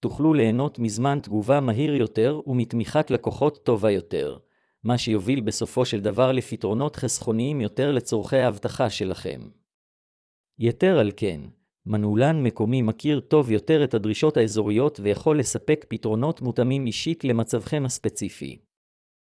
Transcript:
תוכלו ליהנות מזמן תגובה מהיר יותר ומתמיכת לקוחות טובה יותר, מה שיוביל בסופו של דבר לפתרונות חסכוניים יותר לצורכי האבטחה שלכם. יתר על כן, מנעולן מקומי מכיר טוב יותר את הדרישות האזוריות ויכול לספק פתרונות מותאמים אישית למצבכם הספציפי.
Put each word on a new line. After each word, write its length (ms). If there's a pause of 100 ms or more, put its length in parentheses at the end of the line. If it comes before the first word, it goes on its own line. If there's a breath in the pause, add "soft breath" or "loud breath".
תוכלו 340
ליהנות 440
מזמן 440
תגובה 380
מהיר 340
יותר 520
ומתמיכת 640
לקוחות 540
טובה 260
יותר, 480 (460)
מה 140
שיוביל 420
בסופו 440
של 160
דבר 320
לפתרונות 640
חסכוניים 640
יותר 320
לצורכי 440
האבטחה 540
שלכם. 500 (1200)
יתר 400
על 180
כן, 240 (460)
מנעולן 560
מקומי 400
מכיר 380
טוב 300
יותר 340
את 100
הדרישות 420
האזוריות 640
ויכול 360
לספק 500
פתרונות 520
מותאמים 460
אישית 380
למצבכם 600
הספציפי. 720 (760)